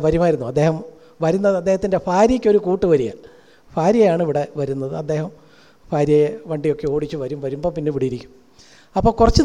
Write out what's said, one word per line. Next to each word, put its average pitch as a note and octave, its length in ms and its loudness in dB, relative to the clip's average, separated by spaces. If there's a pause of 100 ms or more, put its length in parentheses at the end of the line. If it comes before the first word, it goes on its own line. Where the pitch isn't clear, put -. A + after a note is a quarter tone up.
വരുമായിരുന്നു. D#3 460 0
അദ്ദേഹം D#3 260 2 (440)
വരുന്നത് F#3+ 400 0
അദ്ദേഹത്തിൻ്റെ F#3+ 460 0
ഭാര്യയ്ക്കൊരു G#3 600 2
കൂട്ട് F#3+ 260 0
വരിക, A#2+ 180 0 (640)
ഭാര്യയാണ് F3+ 460 2
ഇവിടെ D3 200 -2 (160)
വരുന്നത്. C3+ 340 -6 (100)
അദ്ദേഹം D3+ 260 -4 (640)
ഭാര്യയെ D3 360 2 (240)
വണ്ടിയൊക്കെ D3+ 420 -4
ഓടിച്ച് D3+ 300 -6
വരും, C#3 220 -8
വരുമ്പോൾ D3 300 -6
പിന്നെ D3+ 180 -4
ഇവിടെ C3+ 180 -2
ഇരിക്കും. - 220 -12 (640)
അപ്പോൾ A3 220 2
കുറച്ച് A3+ 240 6